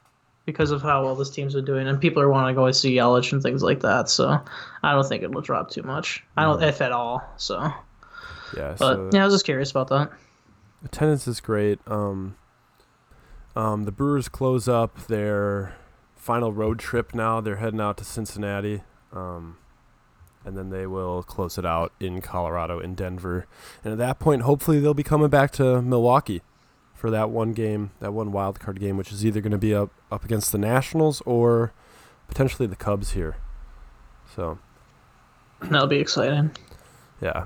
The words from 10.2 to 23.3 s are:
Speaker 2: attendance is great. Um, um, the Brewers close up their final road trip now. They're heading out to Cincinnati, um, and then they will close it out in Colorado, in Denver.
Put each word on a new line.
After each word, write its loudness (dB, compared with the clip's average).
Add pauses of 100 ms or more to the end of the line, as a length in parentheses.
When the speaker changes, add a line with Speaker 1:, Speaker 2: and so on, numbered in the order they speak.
Speaker 2:
attendance 0
is -6
great. 0
Um, -6 (1200)
um, -2
the -4
Brewers -2
close 0
up 0
their -2 (400)
final -2
road -2
trip -4
now. 0
They're -4
heading -4
out -2
to -12
Cincinnati, -6 (280)
um, -12 (880)
and -10
then -10
they -6
will -6
close -6
it -6
out -2
in -6
Colorado, -4
in -8
Denver. -6 (360)